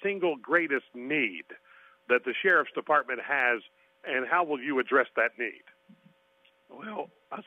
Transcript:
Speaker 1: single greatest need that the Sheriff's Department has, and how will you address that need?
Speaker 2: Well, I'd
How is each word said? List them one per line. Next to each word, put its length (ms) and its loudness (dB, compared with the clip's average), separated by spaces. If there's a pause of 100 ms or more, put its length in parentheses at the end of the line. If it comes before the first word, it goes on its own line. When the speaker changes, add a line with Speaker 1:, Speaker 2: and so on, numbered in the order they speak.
Speaker 1:
single 320 0
greatest 580 0
need 520 -4 (640)
that 160 2
the 160 -2
Sheriff's 320 4
Department 520 0
has, 360 0 (420)
and 240 -2
how 160 2
will 160 -2
you 200 -2
address 360 2
that 240 2
need? 240 -6 (1040)
Speaker 2:
Well, 400 -12 (220)
I'd 160 -10